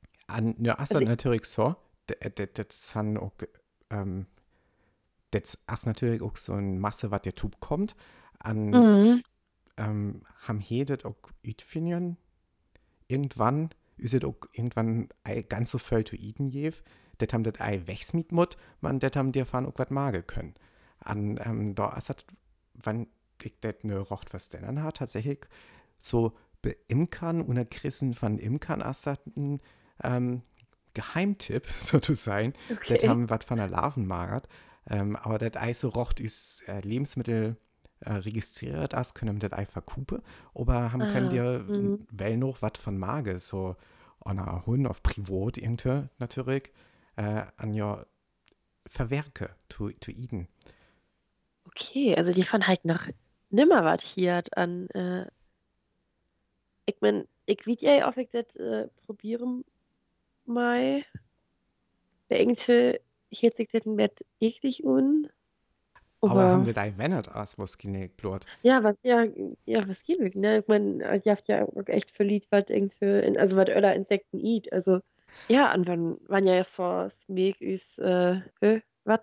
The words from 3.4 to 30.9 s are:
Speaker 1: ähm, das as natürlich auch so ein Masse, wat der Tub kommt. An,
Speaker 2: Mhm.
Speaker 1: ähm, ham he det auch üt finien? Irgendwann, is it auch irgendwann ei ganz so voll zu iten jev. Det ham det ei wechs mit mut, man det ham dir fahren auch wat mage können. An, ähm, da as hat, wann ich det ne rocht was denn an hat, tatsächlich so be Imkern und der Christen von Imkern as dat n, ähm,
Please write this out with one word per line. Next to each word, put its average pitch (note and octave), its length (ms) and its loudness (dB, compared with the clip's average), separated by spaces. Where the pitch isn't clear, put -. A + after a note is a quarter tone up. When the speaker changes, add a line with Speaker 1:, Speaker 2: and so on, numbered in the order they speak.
Speaker 1:
ähm, G2 360 -6
das - 360 -4
as - 200 -4
natürlich A#2 360 -2
auch A2 140 -8
so - 160 -8
ein G2 260 -2
Masse, G#2 320 -4
wat G2+ 140 -4
der F#2+ 100 -6
Tub - 260 -8
kommt. F#3 360 -4
An, G#2+ 320 -2
Speaker 2:
Mhm. A3+ 520 8
Speaker 1:
ähm, G#2 460 -4
ham G#2+ 140 -2
he A#2+ 240 -2
det C#3 200 -6
auch A2+ 120 -10
üt A2+ 180 -10
finien? F3 540 -4
Irgendwann, C#3 600 0
is A#2 180 -6
it C3 100 2
auch C#3 120 -6
irgendwann A2+ 560 -2
ei A2+ 180 -6
ganz - 280 -4
so C3 80 -4
voll A2 260 0
zu - 120 -12
iten A#2 320 -6
jev. C#3+ 340 -6
Det A2+ 120 -2
ham A2+ 120 2
det A2 160 -4
ei G2 260 -4
wechs - 260 -10
mit E3+ 200 -2
mut, E3+ 240 2
man C3 200 -2
det C3+ 160 0
ham C3+ 160 2
dir C3 140 0
fahren C3 200 -2
auch - 120 -10
wat C3 120 -2
mage A#2 320 -2
können. - 320 -8
An, G#2 460 -4
ähm, G#2+ 300 -2
da G2+ 160 -2
as - 180 -10
hat, - 180 -8
wann A2+ 320 -6
ich - 180 -14
det A2 240 -8
ne G2+ 140 -4
rocht - 360 -10
was - 140 -14
denn F2+ 160 -16
an C3+ 180 -6
hat, D#3 160 -6
tatsächlich C3 420 -6
so A#2 380 0
be G#2 140 -4
Imkern E3 540 -2
und B2 140 -2
der B2 100 0
Christen C3+ 480 -4
von G#2+ 240 -2
Imkern A2+ 440 -4
as C3 200 -8
dat C#3 180 -4
n, C#3+ 240 -4
ähm, B2 400 -2